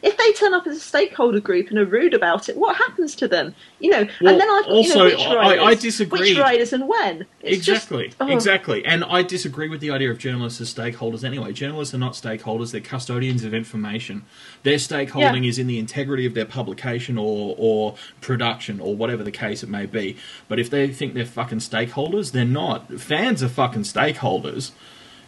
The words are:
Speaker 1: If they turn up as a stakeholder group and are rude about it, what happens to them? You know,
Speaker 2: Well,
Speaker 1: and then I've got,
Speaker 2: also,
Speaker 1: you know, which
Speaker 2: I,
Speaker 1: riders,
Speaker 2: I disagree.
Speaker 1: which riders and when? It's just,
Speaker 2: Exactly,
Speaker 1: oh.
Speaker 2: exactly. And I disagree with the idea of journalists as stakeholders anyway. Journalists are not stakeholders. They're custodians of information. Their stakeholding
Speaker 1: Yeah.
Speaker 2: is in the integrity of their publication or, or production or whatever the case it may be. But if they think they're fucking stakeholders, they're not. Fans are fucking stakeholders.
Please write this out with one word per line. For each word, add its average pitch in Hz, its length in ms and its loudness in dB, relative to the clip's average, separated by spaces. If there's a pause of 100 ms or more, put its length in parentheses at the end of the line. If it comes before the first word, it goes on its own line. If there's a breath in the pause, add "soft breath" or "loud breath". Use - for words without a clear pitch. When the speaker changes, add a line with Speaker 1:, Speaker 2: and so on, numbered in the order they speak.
Speaker 1:
If 415 140 2
they 453 160 6
turn 415 220 4
up 349 120 0
as 311 120 -4
a - 20 -14
stakeholder 262 580 2
group 180 300 0
and 208 100 0
are 208 60 4
rude 233 300 4
about 180 340 2
it, - 80 -6
what 392 220 2
happens 359 380 0
to 262 120 0
them? - 260 0 (240 loud breath)
You 330 120 2
know, 220 160 4 (160 loud breath)
Speaker 2:
Well, 370 100 10
Speaker 1:
and 370 80 8
then 415 100 4
I've 415 140 4
got, - 80 -2
Speaker 2:
also, 220 320 8
Speaker 1:
you 180 60 10
know, - 80 4
which - 80 -2
Speaker 2:
I, - 100 2
Speaker 1:
riders, 196 280 6
Speaker 2:
I 220 100 8
disagree. 214 460 0
Speaker 1:
which 185 180 6
riders 240 340 4
and 269 160 -2
when? 214 380 0 (160)
It's 180 240 0
just, 208 260 2
Speaker 2:
Exactly, 123 280 -4
Speaker 1:
oh. 269 80 -2
Speaker 2:
exactly. 196 580 0
And 170 180 0
I 180 180 2
disagree 156 460 -6
with 156 140 -10
the 147 80 -4
idea 135 200 0
of 113 60 -4
journalists 120 460 -6
as 117 100 -8
stakeholders 117 520 -6
anyway. 127 280 -6
Journalists 143 400 -8
are 131 60 -4
not 127 160 -4
stakeholders. 113 580 -8
They're 110 80 -8
custodians 127 640 -4
of 110 80 -8
information. 107 720 -8 (380 loud breath)
Their 139 160 2
stakeholding 139 640 0
Speaker 1:
Yeah. 123 80 0
Speaker 2:
is 117 80 -4
in 127 80 -4
the 123 120 -4
integrity 131 460 -4
of 120 80 -2
their 110 140 -4
publication 120 720 -6
or, 104 400 -4
or 107 380 0 (260 loud breath)
production 117 580 -4
or 98 160 -4
whatever 113 260 -4
the 101 80 -10
case 107 320 -8
it - 60 -12
may 101 160 -8
be. 101 320 -6 (320 loud breath)
But 107 100 -2
if 120 120 -4
they 139 180 0
think 131 240 -8
they're 120 140 -4
fucking 120 320 -8
stakeholders, 139 760 -4
they're 127 140 0
not. 147 520 -4
Fans 175 440 -2
are 127 80 0
fucking 123 320 -2
stakeholders. - 880 -4 (580 loud breath)